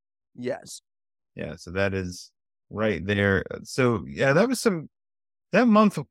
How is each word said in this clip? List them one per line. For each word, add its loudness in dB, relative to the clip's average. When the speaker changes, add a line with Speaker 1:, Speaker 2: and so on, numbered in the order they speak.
Speaker 1:
Yes. -10
Speaker 2:
Yeah, -10
so -16
that 0
is -8
right -4
there. 2
So, 0
yeah, 0
that 4
was -4
some, -2
that 4
month, 6